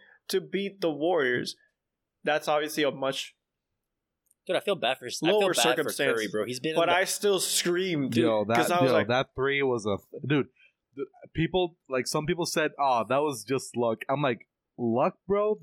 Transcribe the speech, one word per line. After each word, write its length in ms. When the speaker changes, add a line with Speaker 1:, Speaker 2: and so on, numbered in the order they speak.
Speaker 1:
to 120
beat 400
the 100
Warriors. 640
That's 240
obviously 360
a 80
much 440
Speaker 2:
Dude, 80
I 60
feel 140
bad 240
for, 60
I 40
feel 300
Speaker 1:
lower 140
Speaker 2:
bad 20
for 60
Speaker 1:
circumstance, 560
Speaker 2:
Curry, 140
bro. 140
He's 140
been 120
in 60
Speaker 1:
but 100
Speaker 2:
the 80
Speaker 1:
I 100
still 340
screamed, 760
dude, 100
Speaker 3:
Yo, 220
that, 120
Speaker 1:
'cause 140
I 100
was 100
Speaker 3:
yo, 60
Speaker 1:
like, 120
Speaker 3:
that 260
three 280
was 220
a, 120
dude, 200
th-, 120
people, 440
like, 180
some 180
people 220
said, 320
"Oh, 280
that 140
was 220
just 340
luck." 220
I'm 120
like, 260
"Luck, 400
bro? 360